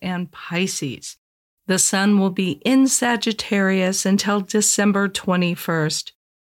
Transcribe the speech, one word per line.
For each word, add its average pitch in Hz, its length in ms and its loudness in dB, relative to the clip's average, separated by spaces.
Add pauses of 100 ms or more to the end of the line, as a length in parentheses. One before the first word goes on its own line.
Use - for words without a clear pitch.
and 180 280 -6
Pisces. - 840 -6 (500)
The 185 120 2
sun 202 400 2
will 190 100 2
be 185 340 -2
in 269 260 4
Sagittarius 202 1160 0
until 202 380 2
December 202 680 2
twenty-first, 175 1040 -2 (320)